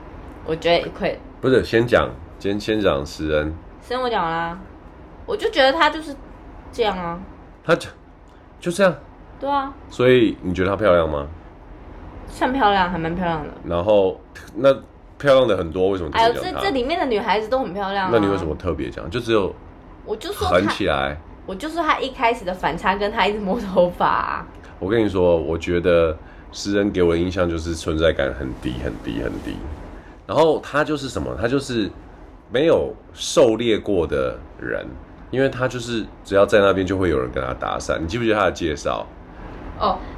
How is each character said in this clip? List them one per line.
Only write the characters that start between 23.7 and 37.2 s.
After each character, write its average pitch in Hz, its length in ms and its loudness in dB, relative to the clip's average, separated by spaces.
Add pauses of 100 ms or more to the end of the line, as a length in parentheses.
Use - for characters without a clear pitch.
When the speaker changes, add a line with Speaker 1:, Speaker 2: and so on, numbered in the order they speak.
Speaker 1:
发 175 160 0
啊。 87 400 0 (320)
Speaker 2:
我 92 100 -2
跟 113 160 4
你 104 40 2
说， 90 280 4
我 80 220 0
觉 87 220 0
得 85 360 4 (360)
施 101 260 -2
恩 101 140 2
给 90 100 2
我 85 120 4
的 85 40 2
印 90 140 0
象 90 160 0
就 82 100 -2
是 82 160 -4
存 80 240 -4
在 80 140 4
感 73 260 -2
很 69 80 -6 (160)
低、 64 120 -4 (100)
很 62 80 -4 (100)
低、 58 200 -6
很 57 100 -4 (100)
低。 58 140 -8 (720)
然 98 100 -4
后 151 240 4
他 147 240 -2
就 147 120 -2
是 131 120 -6
什 98 120 -6
么？ 64 200 -6
他 117 80 0
就 135 100 2
是 120 320 -2 (600)
没 135 140 2
有 90 280 2 (180)
狩 120 440 4
猎 113 200 2
过 90 300 0
的 65 320 -2 (220)
人， 52 260 -6 (440)
因 123 100 -2
为 135 80 4
他 127 180 -4
就 123 140 -6
是 113 240 -4 (200)
只 101 100 -2
要 98 120 8
在 104 140 6
那 98 120 6
边 95 140 0
就 95 100 0
会 92 140 2
有 71 80 2
人 64 140 -2